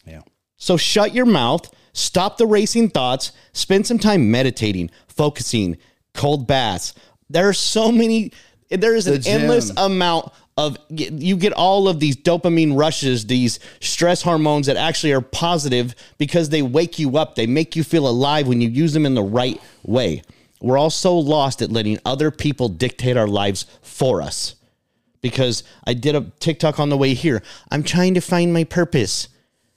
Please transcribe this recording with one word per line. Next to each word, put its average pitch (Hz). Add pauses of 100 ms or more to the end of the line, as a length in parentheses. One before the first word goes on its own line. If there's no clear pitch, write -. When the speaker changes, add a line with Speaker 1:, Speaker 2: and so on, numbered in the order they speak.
Speaker 1:
Yeah. 80 (340)
Speaker 2:
So -
shut 208
your 247
mouth, 151 (220)
stop -
the 233
racing 214
thoughts, 131 (220)
spend -
some 233
time 175
meditating, 107 (160)
focusing, 117 (360)
cold 143
baths. 120 (380)
There 170
are 196
so 220
many, 226 (360)
there 220
is 214
Speaker 1:
The 143
Speaker 2:
an 135
endless 226
Speaker 1:
gym. -
Speaker 2:
amount 180 (240)
of, 147 (140)
y-, 156
you 175
get 185
all 190
of 175
these 143
dopamine 165
rushes, 131
these 123 (180)
stress -
hormones 151
that 135
actually 156
are 135
positive 131 (240)
because 151
they 151
wake 151
you 139
up. 156
They 113
make 151
you 160
feel 147
alive 139
when 120
you 117
use 143
them 151
in 135
the 117
right 120 (240)
way. 101 (380)
We're 127
all 156
so 180
lost 143
at 98
letting 107
other 143
people 131
dictate 123
our 110
lives 101 (160)
for 123
us. - (640)
Because 123 (240)
I 120
did 139
a 120 (140)
TikTok 156
on 147
the 143
way 135
here. 120 (260)
"I'm 147
trying 180
to 180
find 175
my 165
purpose." 151 (480)